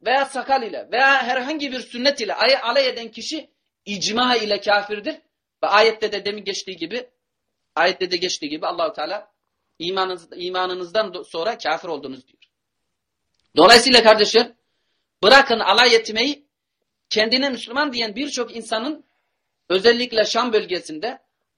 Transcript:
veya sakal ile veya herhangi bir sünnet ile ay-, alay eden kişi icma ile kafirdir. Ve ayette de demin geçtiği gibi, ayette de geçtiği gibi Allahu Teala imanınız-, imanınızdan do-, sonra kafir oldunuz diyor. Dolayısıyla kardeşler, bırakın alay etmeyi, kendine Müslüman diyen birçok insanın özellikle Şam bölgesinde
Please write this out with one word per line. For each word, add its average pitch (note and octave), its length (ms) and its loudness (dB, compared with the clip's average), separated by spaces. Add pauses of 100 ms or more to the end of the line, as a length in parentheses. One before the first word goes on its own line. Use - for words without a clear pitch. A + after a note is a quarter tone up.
veya C4 200 0
sakal C4 380 -2
ile C#3+ 280 -10
veya C4+ 320 2
herhangi C4 480 -6
bir B3+ 80 -8
sünnet B3+ 420 -4
ile F#3+ 120 -4
ay-, B3+ 240 2
alay A#3+ 300 0
eden A#3 200 -8
kişi C4 440 -12 (340)
icma G#3 500 -2
ile G#3 260 -2
kafirdir. G#3 540 -2 (480)
Ve D#3 40 0
ayette G#3+ 440 2
de G3+ 140 -6
demin G3+ 180 -6
geçtiği F#3 340 -10
gibi, G3+ 320 -8 (680)
ayette F3+ 360 0
de F3+ 60 -2
geçtiği E3+ 320 -6
gibi D#3 180 -8
Allahu E3+ 260 -4
Teala F3 380 -10 (480)
imanınız-, F#3 560 -6
imanınızdan F#3 720 -4
do-, F3 160 -12
sonra F#3 340 -6
kafir E3 300 -6
oldunuz C3+ 400 -10
diyor. - 160 -20 (1120)
Dolayısıyla A#3 480 8
kardeşler, G#3+ 480 4 (720)
bırakın A#3+ 360 6
alay A3+ 360 4
etmeyi, A3+ 560 -4 (600)
kendine B3+ 380 0
Müslüman B3+ 440 -4
diyen A3+ 220 -6
birçok B3 400 -8
insanın A#3 500 -8 (640)
özellikle A3+ 560 2
Şam A#3 280 -2
bölgesinde F#3 680 -4 (360)